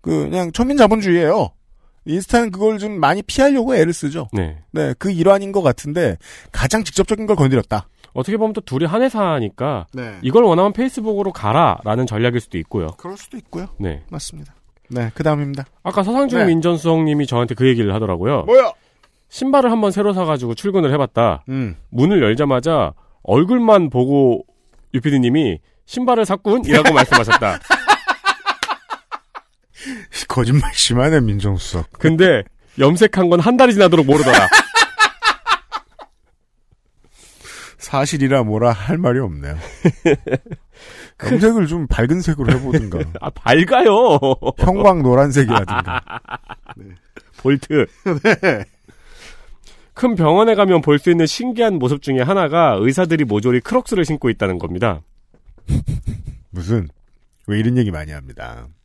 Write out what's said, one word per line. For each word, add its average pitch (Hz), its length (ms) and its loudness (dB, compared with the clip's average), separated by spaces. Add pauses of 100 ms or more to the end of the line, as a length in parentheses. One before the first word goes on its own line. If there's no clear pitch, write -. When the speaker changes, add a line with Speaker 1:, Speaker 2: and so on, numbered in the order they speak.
Speaker 1:
그냥 160 520 -4
천민자본주의예요. 202 960 2 (560)
인스타는 196 460 -2
그걸 214 260 0
좀 208 200 -8
많이 165 240 0
피하려고 262 540 0
애를 165 160 2
쓰죠. 151 400 -8
Speaker 2:
네. 82 260 -6 (140)
Speaker 1:
네, 147 260 -4
그 196 120 -4
일환인 196 420 2
것 196 80 0
같은데 143 560 -2 (360)
가장 214 300 -2
직접적인 208 440 -4
걸 202 100 2
건드렸다. 127 500 0 (280)
Speaker 2:
어떻게 190 240 -4
보면 214 160 -2
또 214 80 -10
둘이 139 240 -4
한 202 160 -2
회사니까 143 920 -4
Speaker 1:
네. 117 300 -14
Speaker 2:
이걸 175 220 4
원하면 190 280 2
페이스북으로 214 600 -4
가라라는 117 760 -2
전략일 120 340 -2
수도 - 180 -12
있고요. 82 280 -6 (100)
Speaker 1:
그럴 190 220 -16
수도 - 180 -20
있고요. - 320 -14 (100)
Speaker 2:
네. 80 320 -8
Speaker 1:
맞습니다. 80 440 -16 (340)
네, 120 240 -6
그다음입니다. 143 540 -4 (160)
Speaker 2:
아까 190 200 -2
서상중 247 360 0
Speaker 1:
네. 220 80 2
Speaker 2:
민전수석님이 160 800 0
저한테 120 280 -2
그 127 140 2
얘기를 117 260 2
하더라고요. 104 500 -2
Speaker 1:
뭐야? 240 280 4 (560)
Speaker 2:
신발을 262 420 0
한번 220 200 0
새로 202 240 -2
사가지고 147 400 -2
출근을 185 400 -2
해봤다. 117 560 0
Speaker 1:
음. 123 260 -6 (140)
Speaker 2:
문을 160 320 2
열자마자 123 720 0 (280)
얼굴만 190 680 2
보고 127 560 2 (480)
유 131 80 -2
피디님이 131 560 0 (260)
"신발을 247 400 0
샀군"이라고 214 680 2
<laughs> - 0 -
말씀하셨다. 107 640 2 (2750)
Speaker 1:
거짓말 127 460 -2
심하네, 139 460 2
민정수석. 98 800 -4
Speaker 2:
근데 160 440 2 (360)
염색한 175 500 4
건 175 120 4
한 233 160 2
달이 247 180 6
지나도록 170 320 6
모르더라. - 320 4
<laughs> - 100 4 (3250)
Speaker 1:
사실이라 135 640 -2
뭐라 110 300 0
할 156 260 -4
말이 131 220 0
없네요. 76 360 -8 (840)
Speaker 2:
<laughs> - 880 -20
Speaker 1:
염색을 220 360 2
좀 156 200 -4
밝은 131 340 0
색으로 143 340 -2
해보든가. 123 440 -2 (140)
Speaker 2:
<laughs> - 80 -14
아, - 100 -8
밝아요. 196 880 4 (400)
Speaker 1:
형광 190 440 4
노란색이라든가. 123 1000 2 (380)
Speaker 2:
<laughs> - 380 -18
네. 98 80 -20 (540)
볼트. 139 480 0 (360)
Speaker 1:
네. 170 420 0 (1300)
Speaker 2:
큰 247 200 0
병원에 185 400 4
가면 190 280 4
볼 147 160 2
수 175 120 0
있는 165 160 4
신기한 226 520 -2
모습 135 240 -2
중에 131 180 -2
하나가 160 580 2
의사들이 151 460 0
모조리 117 360 0
크록스를 233 440 -2
신고 147 260 -4
있다는 95 280 -2
겁니다. 87 420 -4 (640)
Speaker 1:
<laughs> - 40 -6 (800)
무슨, 90 380 -4 (580)
왜 104 120 -4
이런 117 200 0
얘기 110 120 0
많이 76 220 -10
합니다. 92 540 -16 (180)